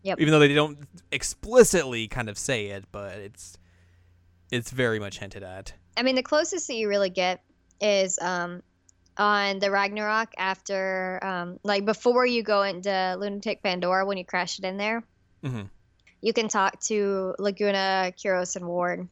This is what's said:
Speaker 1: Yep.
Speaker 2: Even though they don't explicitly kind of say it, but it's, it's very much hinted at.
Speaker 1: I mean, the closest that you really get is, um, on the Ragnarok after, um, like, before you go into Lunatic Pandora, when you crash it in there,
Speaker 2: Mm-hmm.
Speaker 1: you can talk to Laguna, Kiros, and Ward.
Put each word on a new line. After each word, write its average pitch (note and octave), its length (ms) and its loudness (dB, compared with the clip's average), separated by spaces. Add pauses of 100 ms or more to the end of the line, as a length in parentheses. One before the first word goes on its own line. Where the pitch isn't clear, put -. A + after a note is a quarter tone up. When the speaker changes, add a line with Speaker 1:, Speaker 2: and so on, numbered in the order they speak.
Speaker 1:
Yep. F#3 160 -2
Speaker 2:
Even D3+ 120 6
though D3+ 60 8
they C#3+ 160 8
don't D3 240 2 (320)
explicitly C#3+ 960 4
kind A#2+ 200 -6
of G#2 100 -10
say A2+ 300 -2
it, G2 240 -10
but G2+ 260 -10
it's, - 400 -18 (920)
it's A#2+ 180 -4
very B2 300 0
much G2 180 -10
hinted G2 240 -12
at. F#2 300 -14 (240)
Speaker 1:
I A#3+ 60 -2
mean, C4 120 2
the B3+ 80 0
closest D#4+ 460 -2
that C4+ 60 -6
you A3 140 -2
really G3+ 220 2
get F3+ 320 -2 (380)
is, G3 400 2
um, F3 420 -4 (540)
on G3+ 440 2
the G3 100 2
Ragnarok G#3 680 0
after, F#3+ 880 -4
um, F3+ 380 -6
like, G3+ 240 0
before A#3+ 400 4
you A#3+ 160 2
go G3+ 220 2
into F#3 540 0
Lunatic G3+ 440 -6
Pandora, F#3 420 0
when G3 140 -2
you F3+ 80 -8
crash F3+ 320 -4
it F#3+ 60 -8
in F#3+ 120 -4
there, A3 260 -2 (420)
Speaker 2:
Mm-hmm. A#2 220 -6 (540)
Speaker 1:
you A3 120 0
can A3 160 0
talk G3 320 0
to G3 580 -2
Laguna, F#3+ 800 2
Kiros, F#3 380 -2
and F3+ 100 -8
Ward. F3 460 -2